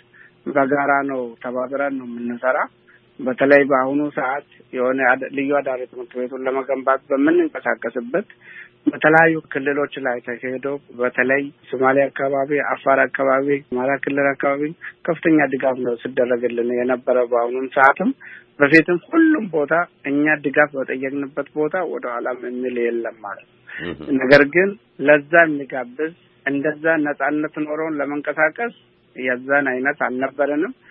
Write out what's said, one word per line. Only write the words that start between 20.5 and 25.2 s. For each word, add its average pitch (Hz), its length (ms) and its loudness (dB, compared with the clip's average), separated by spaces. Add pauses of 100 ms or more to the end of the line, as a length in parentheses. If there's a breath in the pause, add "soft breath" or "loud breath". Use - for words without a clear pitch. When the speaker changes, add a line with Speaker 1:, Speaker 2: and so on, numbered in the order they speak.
Speaker 1:
በጠየቅንበት 135 800 -6
ቦታ 151 240 -4 (120)
ወደ 139 220 -8
ኋላ 120 180 -6 (140)
የሚል 123 360 -6
የለም 117 420 -2
ማለት 101 260 -14
ነው። - 120 -20 (240 loud breath)
Speaker 2:
እህ። 165 320 -10
Speaker 1:
ነገር 143 340 6
ግን 175 220 2 (300)
ለዛ 143 320 4 (100)